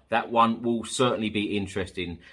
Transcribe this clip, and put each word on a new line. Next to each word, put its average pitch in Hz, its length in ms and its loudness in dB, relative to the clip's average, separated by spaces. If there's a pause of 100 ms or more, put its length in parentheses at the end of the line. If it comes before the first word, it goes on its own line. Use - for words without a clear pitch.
That 113 220 0
one 113 320 4
will 117 220 0
certainly 110 440 0
be 104 300 0
interesting. 90 600 -4 (120)